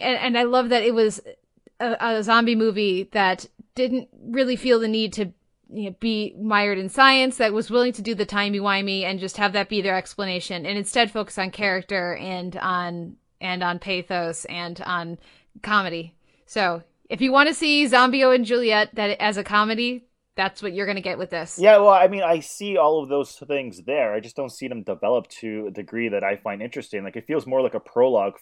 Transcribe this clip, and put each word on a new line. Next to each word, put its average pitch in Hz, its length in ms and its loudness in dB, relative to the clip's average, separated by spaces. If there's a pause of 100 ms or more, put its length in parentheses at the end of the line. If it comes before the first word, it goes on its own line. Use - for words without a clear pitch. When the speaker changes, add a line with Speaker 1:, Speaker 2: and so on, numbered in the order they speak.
Speaker 1:
and 240 380 -2
I 247 60 2
love 247 240 2
that 233 160 2
it 233 100 2
was 220 260 2 (600)
a, 226 180 -2
a 226 240 -2
zombie 233 320 4
movie 202 560 0
that 190 340 0 (300)
didn't 254 380 -2
really 247 420 -2
feel 240 240 4
the 226 80 -2
need 220 280 0
to, 196 180 -4 (360)
you 202 220 -10
know, 185 80 -16
be 214 420 -2
mired 208 380 0
in 190 100 -6
science, 269 500 4
that 220 140 2
was 214 160 -2
willing 240 260 2
to 214 80 -10
do 220 120 -4
the 202 100 -2
timey-wimey 202 800 -2
and 185 160 -4
just 185 180 -10
have 202 180 0
that 196 140 -2
be 208 140 -2
their 190 140 0
explanation, 185 680 -6
and 202 140 -4
instead 220 320 0
focus - 280 -8
on 185 120 -4
character 185 640 -4
and 180 440 -10
on, 175 580 -6 (240)
and 180 240 -6
on 175 160 -4
pathos 175 640 -6
and 175 380 -10
on 170 360 -6 (420)
comedy. 170 540 -4 (320)
So 175 380 -2 (240)
if 180 120 -6
you 262 120 0
want 285 160 6
to 320 60 0
see 294 320 2
Zombio 254 460 6
and 247 120 4
Juliet 214 500 2
that 208 260 -2
as 208 180 0
a 208 40 -2
comedy, 226 640 0 (320)
that's 190 260 -4
what 185 120 -8
you're 196 120 -4
gonna 196 140 -4
get 185 180 -6
with 180 120 -8
this. 170 280 -8
Speaker 2:
Yeah, 202 200 10
well, 202 100 6
I 185 200 10
mean, 196 140 -4
I 165 180 2
see 202 360 -8
all 156 260 4
of 135 60 -8
those 139 240 -2 (160)
things 123 380 -6
there. 127 260 0
I 107 80 -4
just 113 160 -16
don't 135 160 -8
see - 160 -10
them 117 140 -10
developed 107 560 -2
to 107 300 -8
a - 20 -12
degree 110 400 -6
that 101 120 -2
I 101 140 -2
find 101 240 -8
interesting. 110 420 -10
Like, 98 140 -12
it 110 100 -14
feels 151 200 -4
more 131 160 0
like 120 100 -2
a 110 80 -4
prologue 117 600 0